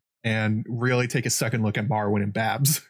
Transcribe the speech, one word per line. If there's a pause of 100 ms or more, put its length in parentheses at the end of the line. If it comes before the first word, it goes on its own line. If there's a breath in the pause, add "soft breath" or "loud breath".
(240)
and
really
take
a
second
look
at
Marwyn
and
Babs